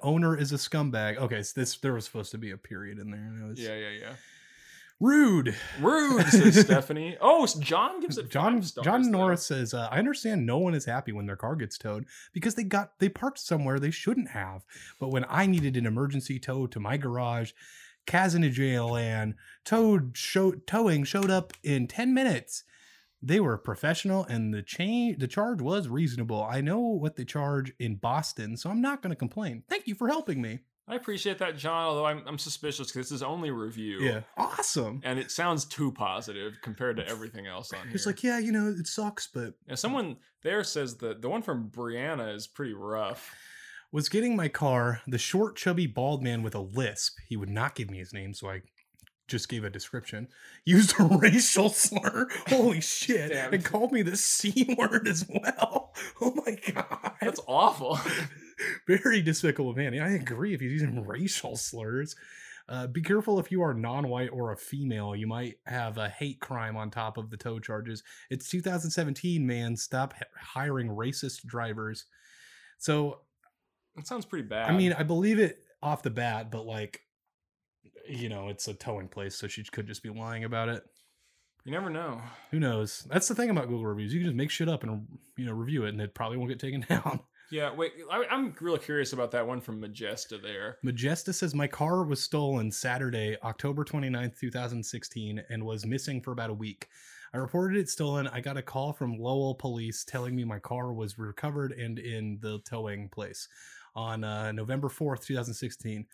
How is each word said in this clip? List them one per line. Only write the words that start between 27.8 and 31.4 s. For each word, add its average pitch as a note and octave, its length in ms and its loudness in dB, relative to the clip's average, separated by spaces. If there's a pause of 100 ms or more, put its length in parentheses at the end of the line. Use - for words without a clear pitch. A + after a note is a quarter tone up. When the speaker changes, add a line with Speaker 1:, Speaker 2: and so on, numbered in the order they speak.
Speaker 1:
Boston, A#2 600 -2
so - 140 -8
I'm A#3 100 2
not C#4 220 0
gonna F3+ 120 -2
complain. C#3 540 -4
Thank G4 160 -4
you G#3 80 -2
for A3+ 140 0
helping B3 340 0
me. A2+ 200 -4 (260)
Speaker 2:
I A#3 80 -6
appreciate G3+ 420 -4
that, F3 180 -2